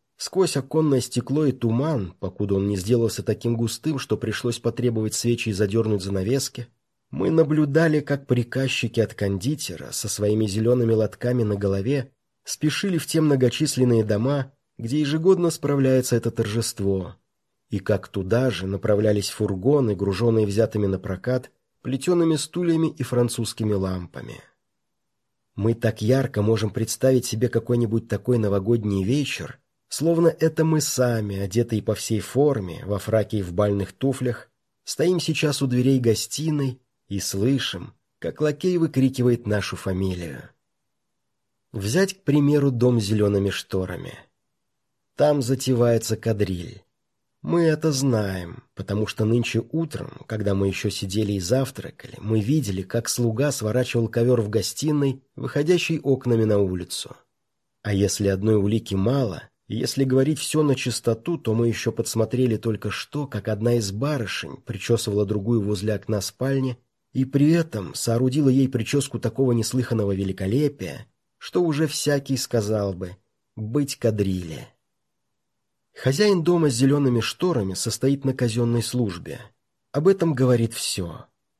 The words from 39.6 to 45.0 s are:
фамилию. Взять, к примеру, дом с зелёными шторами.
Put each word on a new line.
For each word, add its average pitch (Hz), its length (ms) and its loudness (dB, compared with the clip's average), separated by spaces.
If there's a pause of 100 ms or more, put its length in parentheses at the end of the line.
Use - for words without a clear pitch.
фамилию. 92 760 -4 (1200)
Взять, 139 400 0
к - 120 -20
примеру, 143 460 4
дом 120 300 4
с 104 40 0
зелёными 101 440 2
шторами. 90 720 -6 (960)